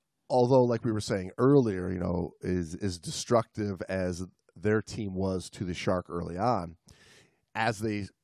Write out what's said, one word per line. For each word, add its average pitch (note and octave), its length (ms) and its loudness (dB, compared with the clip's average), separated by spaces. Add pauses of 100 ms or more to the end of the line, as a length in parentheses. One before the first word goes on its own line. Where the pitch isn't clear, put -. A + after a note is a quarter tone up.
(300)
although, B2+ 340 6
like A#2+ 220 0
we A#2 60 0
were G#2+ 100 -2
saying F#2+ 360 -2
earlier, A2+ 540 4
you F#2 80 -2
know, F2+ 320 -2 (120)
as, F2+ 320 -2
as F#2 220 -4
destructive G#2+ 920 -2
as F#2 360 -4 (300)
their G#2 260 0
team G2+ 320 -8
was F#2+ 380 -4
to - 140 -6
the F2+ 80 -4
shark F2+ 360 -2
early E2+ 280 -8
on, F#2 400 -2 (760)
as A2+ 260 0
they G#2 280 -4 (160)